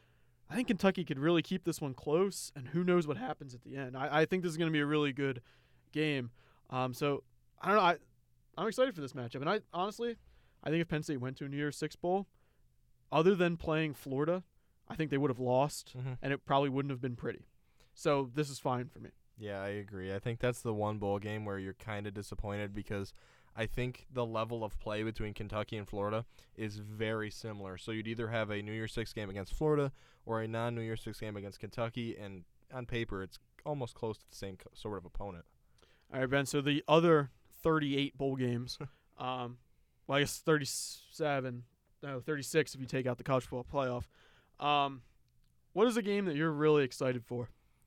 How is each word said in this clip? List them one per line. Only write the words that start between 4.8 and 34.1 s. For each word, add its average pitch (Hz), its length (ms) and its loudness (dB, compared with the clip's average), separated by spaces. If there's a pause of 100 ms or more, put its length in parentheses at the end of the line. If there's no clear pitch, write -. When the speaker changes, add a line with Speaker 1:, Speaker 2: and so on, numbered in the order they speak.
Speaker 1:
a 143 60 4
really 147 260 4
good 131 300 -2 (500)
game. 147 380 0 (400)
Um, 127 240 0
so, 143 300 0 (360)
I - 80 -8
don't 202 80 6
know. 208 60 8
I, 175 140 6 (600)
I'm 185 120 0
excited 254 260 2
for 160 60 -8
this 135 120 -6
matchup. 127 280 -6
And 156 100 0
I 214 100 2 (120)
honestly, 214 440 -2 (460)
I 139 80 -2
think 165 120 4
if 165 60 -4
Penn 151 140 0
State 143 180 -4
went 131 180 -4
to 151 60 -8
a 139 40 -6
New 139 80 -6
Year's 147 200 0
Six - 200 -6
Bowl, 185 300 0 (840)
other 165 240 8
than 170 220 4
playing 156 380 0
Florida, 156 500 0 (440)
I 120 60 -10
think 156 160 -2
they 139 80 4
would 139 120 4
have 120 100 -2
lost, 127 580 2
Speaker 2:
Mm-hmm. 127 140 -6 (100)
Speaker 1:
and 139 100 0
it 139 140 -4
probably 139 220 4
wouldn't 139 220 0
have 127 100 -4
been 123 160 -2
pretty. - 300 -6 (480)
So 139 400 2
this 147 160 0
is 135 80 -10
fine 123 300 0
for - 120 -18
me. - 100 -14 (280)
Speaker 2:
Yeah, 101 240 -6
I 101 60 -4
agree. 98 460 -6
I 101 40 -4
think 117 200 -4
that's 123 240 0
the 117 120 0
one 104 240 0
bowl 101 200 0
game 107 260 -4
where 98 140 -4
you're 95 160 -6
kinda 104 360 -8
disappointed 101 640 -4
because 101 380 -4 (460)
I 113 80 0
think 127 460 -4
the 127 140 0
level 113 380 -2
of 104 140 -4
play 107 240 -4
between 110 320 -2
Kentucky 107 440 -4
and 101 100 -8
Florida 107 360 -2 (320)
is 107 200 -6
very 107 540 -2
similar. 101 480 -10
So - 120 -8
you'd 110 160 -2
either 113 220 -2
have 110 220 0
a 104 120 -2
New 107 100 -6
Year's 110 200 -4
Six 113 200 -4
game 104 180 -6
against 98 240 -6
Florida 147 380 2 (340)
or 113 160 -2
a 110 60 -4
non-New 117 340 -2
Year's 113 200 -4
Six 107 180 -10
game 107 160 -8
against 101 240 -10
Kentucky, 113 580 -6
and 98 260 -12 (280)
on 127 140 -10
paper, 113 360 -4
it's - 160 -12 (260)
almost 143 300 -6
close 110 240 -6